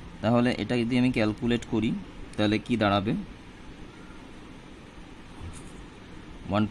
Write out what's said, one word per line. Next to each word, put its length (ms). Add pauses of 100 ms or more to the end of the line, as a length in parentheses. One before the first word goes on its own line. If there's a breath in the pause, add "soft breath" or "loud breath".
(220)
তাহলে 360
এটা 200
যদি 220
আমি 120
calculate 600
করি 200 (460)
তাহলে 220
কি 180
দাঁড়াবে, 360 (3500)
one 200